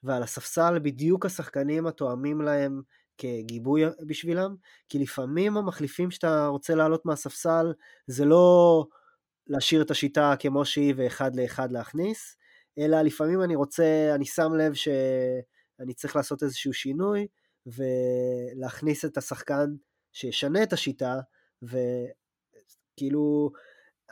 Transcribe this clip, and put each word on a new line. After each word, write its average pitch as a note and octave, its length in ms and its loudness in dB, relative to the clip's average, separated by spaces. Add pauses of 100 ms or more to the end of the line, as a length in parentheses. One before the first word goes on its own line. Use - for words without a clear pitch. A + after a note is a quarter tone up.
ועל B2+ 200 -2
הספסל E3 560 0
בדיוק D3+ 480 0
השחקנים D#3 600 -4
התואמים D3 540 -4
להם C#3+ 420 0 (360)
כגיבוי A#2+ 640 -2 (240)
בשבילם, E3+ 500 -4 (320)
כי D3 100 -4
לפעמים D3 580 -2
המחליפים F3+ 540 -4
שאתה D#3 360 0
רוצה C#3+ 280 -2
לעלות D#3+ 320 2
מהספסל, E3 680 -2 (340)
זה C3 180 -2
לא E3+ 600 8 (600)
להשאיר C#3+ 360 2
את D3+ 80 0
השיטה C#3+ 480 2
כמו C#3+ 260 0
שהיא C#3+ 320 2
ואחד B2+ 400 -2
לאחד B2+ 360 -4
להכניס, D#3+ 640 -6 (420)
אלא D#3 240 4
לפעמים D#3 400 0
אני F3 120 0
רוצה, D#3 600 2
אני C#3+ 100 0
שם D#3+ 300 0
לב D#3 200 2
שאני C3 1200 -4
צריך - 220 -6
לעשות C#3 260 -2
איזשהו C3+ 300 -4
שינוי, G3 540 -2 (400)
ולהכניס B2+ 1400 -2
את D3 120 -4
השחקן C#3+ 580 -2 (380)
שישנה C#3+ 500 -2
את G#3+ 100 0
השיטה, C3+ 480 -4 (420)
וכאילו, C3+ 1900 -4 (580)